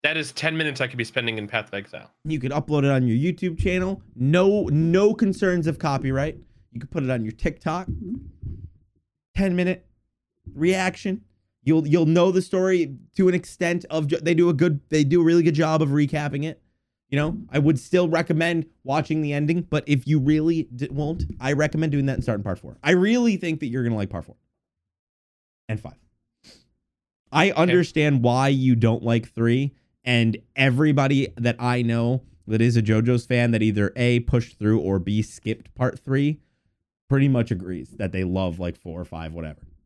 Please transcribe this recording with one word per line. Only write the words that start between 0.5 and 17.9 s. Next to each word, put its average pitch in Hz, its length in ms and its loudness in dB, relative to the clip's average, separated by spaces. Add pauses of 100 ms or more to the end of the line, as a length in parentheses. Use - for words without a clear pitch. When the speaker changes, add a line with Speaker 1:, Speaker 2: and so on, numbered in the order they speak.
Speaker 1:
minutes 147 240 -4
I 131 60 -2
could 127 120 -10
be 117 60 -2
spending 117 340 -4
in 104 80 -8
Path 104 220 -6
of - 60 -12
Exile. - 360 -12 (140)
Speaker 2:
You 156 140 -6
could 127 140 -6
upload 147 320 -2
it 139 60 4
on 131 160 2
your 113 100 2
YouTube 170 420 -2
channel. 185 440 -2 (140)
No, 180 480 2
no 170 500 2
concerns 185 520 0
of 160 120 -4
copyright. 135 580 -4 (360)
You 117 80 -12
could - 100 -16
put 160 120 -4
it 131 80 -2
on 123 140 -2
your 110 80 -8
TikTok. 170 560 -6 (1500)
Ten 190 220 0
minute 180 300 -2 (680)
reaction. 185 680 -2 (400)
You'll, 156 240 2
you'll 160 200 4
know 175 260 4
the 185 80 2
story 180 560 0 (200)
to 185 120 4
an 180 60 2
extent 175 560 -4
of 156 160 -2
ju-, 147 140 0
they 165 140 2
do 175 140 4
a 165 60 2
good, 151 340 2
they 151 160 2
do 165 160 4
a 165 40 4
really 170 180 6
good 160 120 4
job 156 280 2
of 143 80 0
recapping 143 540 -2
it. 160 160 -10 (500)
You 139 80 -2
know, 151 180 -2 (140)
I 139 80 0
would 147 200 4
still 180 300 0